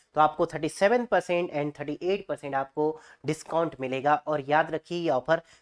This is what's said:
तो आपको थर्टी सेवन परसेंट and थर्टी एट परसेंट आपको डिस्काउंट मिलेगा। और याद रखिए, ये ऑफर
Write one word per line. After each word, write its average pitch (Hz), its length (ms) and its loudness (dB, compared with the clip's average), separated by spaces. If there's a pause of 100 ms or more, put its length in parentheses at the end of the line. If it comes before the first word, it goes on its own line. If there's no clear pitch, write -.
(160)
तो 151 40 6
आपको 156 260 4
थर्टी 156 220 -2
सेवन 220 420 2
परसेंट 175 420 0
and 147 280 -4
थर्टी 143 220 -6
एट 196 260 -2
परसेंट 143 260 -6
आपको 151 460 -2 (260)
डिस्काउंट 156 540 -2
मिलेगा। 131 340 0 (120)
और 151 220 -2
याद 160 260 4
रखिए, 175 240 -6
ये 165 120 0
ऑफर 160 320 2 (200)